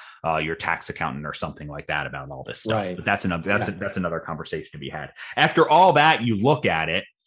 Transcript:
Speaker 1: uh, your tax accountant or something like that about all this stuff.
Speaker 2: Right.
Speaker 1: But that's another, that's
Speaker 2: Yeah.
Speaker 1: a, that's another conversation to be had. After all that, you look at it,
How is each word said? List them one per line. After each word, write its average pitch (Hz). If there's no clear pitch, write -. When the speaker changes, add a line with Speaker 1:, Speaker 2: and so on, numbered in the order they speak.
Speaker 1:
uh, 80
your 80
tax -
accountant 73
or 73
something 76
like 71
that 73
about 67
all 67
this -
stuff. 107
Speaker 2:
Right. 90
Speaker 1:
But 90
that's 101
another, 85
that's 101
Speaker 2:
Yeah. 98
Speaker 1:
a, -
that's 95
another 85
conversation 80
to -
be 69
had. 71
After 156
all 170
that, 151
you 117
look 139
at 80
it, 87